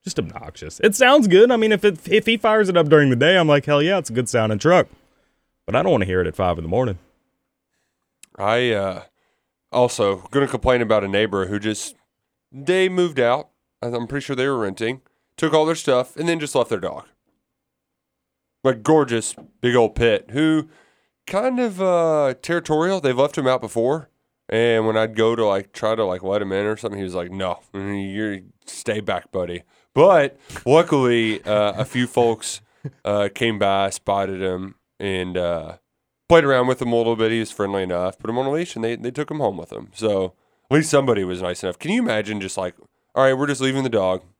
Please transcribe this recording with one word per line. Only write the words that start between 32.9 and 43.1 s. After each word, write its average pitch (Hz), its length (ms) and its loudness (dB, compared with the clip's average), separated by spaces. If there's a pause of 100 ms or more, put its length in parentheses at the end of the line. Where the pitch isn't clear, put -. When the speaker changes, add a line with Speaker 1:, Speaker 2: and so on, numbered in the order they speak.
Speaker 2:
uh, 101 300 0
came 113 260 -2
by, 98 300 0
spotted 98 520 -4
him, 95 340 -6 (260)
and, 92 340 -6
uh, 87 420 -4 (520)
played 165 160 6
around 127 220 2
with 127 140 -2
him 120 120 -2
a - 20 0
little 117 220 2
bit. 110 140 0
He 113 80 0
was 107 120 -6
friendly 98 320 -4
enough, 90 360 -4
put 107 100 -8
him 117 80 -4
on 131 80 -2
a 135 60 -2
leash, 170 240 -6
and 113 100 -6
they, 117 100 -4
they 123 160 -10
took 143 200 -10
him 156 80 -8
home 113 180 -2
with 80 120 -14
them. 60 260 -14
So 98 400 -2 (340)
at 131 60 2
least 156 160 2
somebody 127 340 2
was 90 160 -6
nice 87 220 -6
enough. 90 160 -6
Can 160 120 -6
you 240 100 0
imagine 107 380 -4
just 95 180 -8
like, 92 180 -6 (400)